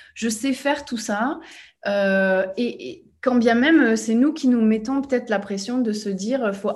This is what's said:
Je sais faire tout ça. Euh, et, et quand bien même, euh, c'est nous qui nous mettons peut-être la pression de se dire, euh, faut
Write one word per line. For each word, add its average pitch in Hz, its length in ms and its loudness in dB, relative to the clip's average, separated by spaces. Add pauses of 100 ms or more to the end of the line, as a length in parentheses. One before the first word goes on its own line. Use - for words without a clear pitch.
(140)
Je 226 160 -4
sais 262 240 -2
faire 285 320 -4
tout 240 120 -8
ça. 240 420 -4 (480)
Euh, 190 580 2 (120)
et, 233 320 -4
et - 160 -16 (160)
quand 254 140 2
bien 233 200 4
même, 285 260 6
euh, 226 140 4
c'est 220 200 -2
nous 285 180 4
qui 277 140 -2
nous 240 140 4
mettons 220 400 0
peut-être 247 280 -2
la 202 100 0
pression 202 400 -6
de 226 120 0
se 208 180 -6
dire, 214 360 -4
euh, 202 80 0
faut 208 220 -6